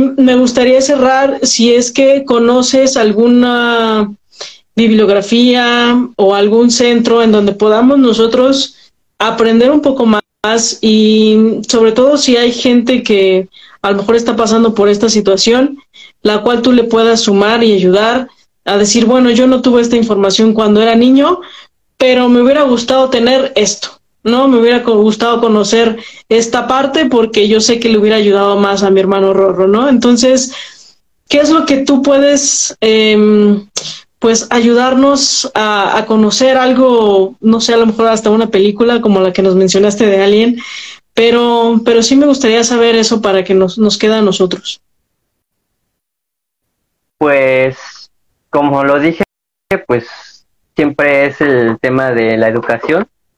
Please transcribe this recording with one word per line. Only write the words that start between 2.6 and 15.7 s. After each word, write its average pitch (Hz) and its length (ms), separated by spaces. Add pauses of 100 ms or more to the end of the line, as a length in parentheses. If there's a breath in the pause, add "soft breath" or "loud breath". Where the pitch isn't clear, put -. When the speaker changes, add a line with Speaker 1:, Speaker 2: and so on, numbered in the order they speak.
Speaker 1:
alguna 233 1160 (640 loud breath)
bibliografía 240 1400
o 196 180
algún 214 360
centro 233 520
en 220 100
donde 202 200
podamos 214 460
nosotros 254 760 (420 soft breath)
aprender 233 520
un 302 100
poco 269 260
más 214 160 (580)
y 214 880
sobre 226 240
todo 262 260
si 262 180
hay 240 160
gente 240 500
que 190 460 (340 loud breath)
a 202 80
lo 202 60
mejor 202 200
está 233 200
pasando 226 380
por 202 140
esta 208 200
situación, 220 680 (440 loud breath)